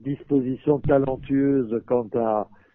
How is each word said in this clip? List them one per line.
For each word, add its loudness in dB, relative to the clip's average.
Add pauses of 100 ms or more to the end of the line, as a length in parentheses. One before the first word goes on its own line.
disposition -2
talentueuse 0
quant 0
à, 0 (260)